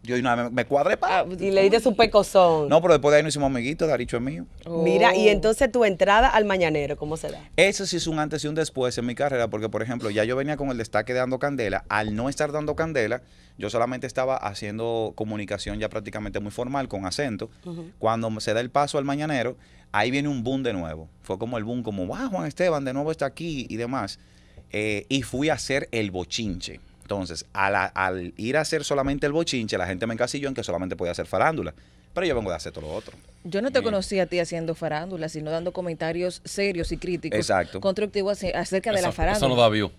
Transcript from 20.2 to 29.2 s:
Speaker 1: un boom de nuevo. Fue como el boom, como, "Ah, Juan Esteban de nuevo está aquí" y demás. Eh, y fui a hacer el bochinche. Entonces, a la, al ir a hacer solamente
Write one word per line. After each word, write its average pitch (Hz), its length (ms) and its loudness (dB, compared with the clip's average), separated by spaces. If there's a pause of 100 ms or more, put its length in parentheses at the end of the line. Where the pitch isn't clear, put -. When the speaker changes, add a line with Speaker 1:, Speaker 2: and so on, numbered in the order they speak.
Speaker 1:
un 131 160 -2
boom 135 200 0
de 117 100 0
nuevo. 80 340 -6 (140)
Fue 95 180 -6
como 117 180 -4
el 107 60 -4
boom, 120 200 -4
como, 101 320 -4
"Ah, 254 140 -6
Juan 180 180 -4
Esteban 156 360 0
de 131 100 -4
nuevo 147 180 -2
está 147 140 -4
aquí" 147 440 -8
y 107 80 -6
demás. 117 420 -6 (520)
Eh, 104 360 -2
y 135 140 0
fui 135 280 -2
a 151 40 2
hacer 139 380 -2
el 107 200 -2
bochinche. 90 680 -6 (240)
Entonces, 87 500 -6
a 98 160 2
la, 98 160 2
al 92 520 -4
ir 123 200 -2
a 156 40 2
hacer 151 220 -2
solamente 143 440 -2